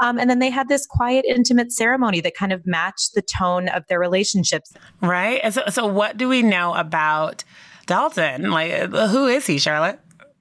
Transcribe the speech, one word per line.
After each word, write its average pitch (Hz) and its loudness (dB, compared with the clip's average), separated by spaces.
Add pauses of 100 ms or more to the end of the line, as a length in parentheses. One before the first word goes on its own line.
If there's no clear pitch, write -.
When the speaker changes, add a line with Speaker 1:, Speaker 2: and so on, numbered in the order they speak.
Speaker 1:
Um, 240 0
and 240 0
then 247 2
they 262 2
had 254 -2
this 277 0
quiet, 254 0
intimate 240 2
ceremony 226 0
that 165 -6
kind 190 -2
of 180 -6
matched 175 -2
the 202 0
tone 180 0
of 175 -4
their 175 0
relationships. 180 0 (280)
Speaker 2:
Right. 185 0
And 214 -2
so, 262 -2
so 233 0
what 208 0
do 254 -2
we 254 2
know 175 2
about 156 -2 (420)
Dalton? 180 0
Like, 165 0
uh, 190 0
who 262 2
is 269 0
he, 143 0
Charlotte? 156 -2 (400)